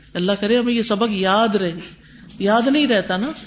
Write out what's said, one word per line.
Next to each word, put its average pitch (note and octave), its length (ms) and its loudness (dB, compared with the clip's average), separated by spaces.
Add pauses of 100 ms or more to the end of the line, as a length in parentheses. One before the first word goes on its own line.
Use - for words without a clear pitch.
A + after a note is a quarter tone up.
(140)
اللہ G3 260 -2
کرے G#3+ 180 2
ہمیں A#3+ 140 0
یہ A#3 120 0
سبق G#3+ 280 0
یاد G3+ 440 2
رہے، F3+ 240 -4 (600)
یاد A3 280 2
نہیں D4 180 2
رہتا F#3+ 300 0
نا، B3+ 160 -4 (140)